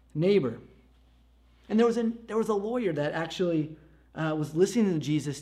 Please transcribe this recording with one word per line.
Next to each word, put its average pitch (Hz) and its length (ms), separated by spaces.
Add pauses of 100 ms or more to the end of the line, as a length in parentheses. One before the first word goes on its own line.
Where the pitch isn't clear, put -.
(140)
neighbor? 156 460 (1080)
And 220 100
there 233 80
was 226 100
a, 233 140 (160)
there 214 100
was 220 120
a 220 40
lawyer 208 400
that 147 200
actually, 165 640 (400)
uh, 156 220
was 151 160
listening 196 400
to 156 60
Jesus 143 420